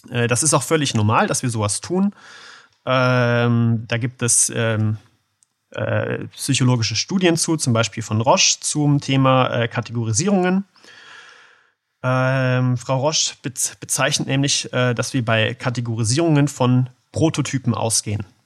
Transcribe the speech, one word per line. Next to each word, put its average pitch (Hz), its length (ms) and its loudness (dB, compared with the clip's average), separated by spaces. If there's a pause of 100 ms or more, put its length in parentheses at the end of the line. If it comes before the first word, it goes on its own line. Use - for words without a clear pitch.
(100)
Äh, 120 160 -2
das 120 160 0
ist 156 120 0
auch 139 80 2
völlig 156 320 0
normal, 113 340 2
dass - 140 -4
wir 127 80 -2
sowas 107 300 -4
tun. 190 320 -2 (760)
Ähm, 120 1000 2
da 117 120 -2
gibt 123 240 -6
es, - 320 0
ähm, 110 420 0 (720)
äh, 110 580 -4
psychologische 123 680 0
Studien 170 400 0
zu, 165 200 -2
zum 127 180 0
Beispiel 113 280 0
von 107 180 -2
Roche 151 400 2
zum 147 400 0
Thema, 131 500 2
äh, 120 180 -2
Kategorisierungen. 170 960 0 (1400)
Ähm, 127 760 0
Frau 131 220 -2
Roche 156 420 -2
bez-, - 380 -6
bezeichnet 147 480 -2
nämlich, 135 440 -2
äh, 123 220 0
dass 113 200 -4
wir 131 100 0
bei 113 300 0
Kategorisierungen 127 920 0
von 127 400 2 (240)
Prototypen 127 640 -2
ausgehen. 107 500 -4 (220)